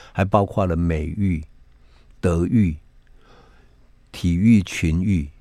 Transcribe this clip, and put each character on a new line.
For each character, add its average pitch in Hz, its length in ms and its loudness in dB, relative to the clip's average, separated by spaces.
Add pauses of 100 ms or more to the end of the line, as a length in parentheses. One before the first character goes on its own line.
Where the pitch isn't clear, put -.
(140)
还 98 100 0
包 101 220 2
括 98 200 -2
了 87 80 0
美 82 300 -2
育、 87 400 -4 (800)
德 87 240 0
育、 90 320 2 (1400)
体 87 200 -2
育、 104 300 4
群 85 380 -2
育， 90 280 -2 (120)